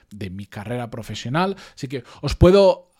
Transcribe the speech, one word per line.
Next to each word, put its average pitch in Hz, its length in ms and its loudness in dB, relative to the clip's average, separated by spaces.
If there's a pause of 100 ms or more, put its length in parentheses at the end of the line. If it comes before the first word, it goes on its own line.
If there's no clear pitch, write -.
(100)
de 104 200 -12
mi 98 160 -14
carrera 117 440 -12
profesional. 131 680 -6 (180)
Así 139 140 -12
que 127 160 -12 (160)
os 143 140 -4
puedo 190 640 4